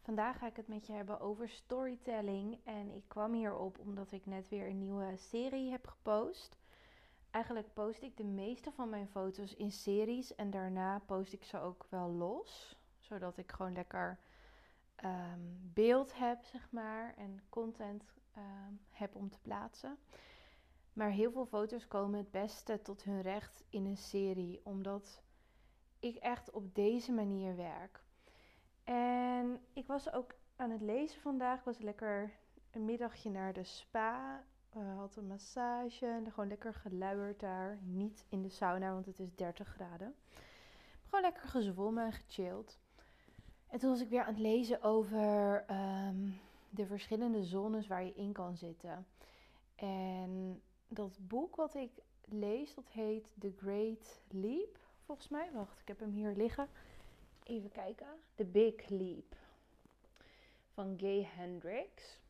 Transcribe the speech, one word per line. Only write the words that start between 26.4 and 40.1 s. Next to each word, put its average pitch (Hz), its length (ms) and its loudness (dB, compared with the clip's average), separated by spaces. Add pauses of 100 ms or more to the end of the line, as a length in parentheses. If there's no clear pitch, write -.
op 196 240 -6
deze 233 360 4
manier 196 440 2
werk. 175 480 -8 (800)
En 247 760 4 (140)
ik 262 140 -4
was 277 240 0
ook 254 240 -2 (200)
aan 247 140 0
het 220 120 -2
lezen 247 400 2
vandaag. 254 380 2
Ik - 60 -10
was 240 140 -2
lekker 208 520 0 (400)
een 220 140 -2
middagje 233 440 0
naar 190 240 0
de 185 100 -4
spa. 262 800 -2 (260)
Eh, 196 280 -6
had 196 180 -8
een 202 120 -6
massage 240 760 -2
en 226 260 0
gewoon 202 180 -2
lekker 214 240 -6
geluierd 202 680 -2
daar. 190 420 -2
Niet 190 480 -2
in 190 120 0
de 190 80 -2
sauna, 190 440 2
want 185 120 -2
het 190 140 -10
is 180 160 -8
dertig 175 320 -4
graden. 185 480 -8 (880)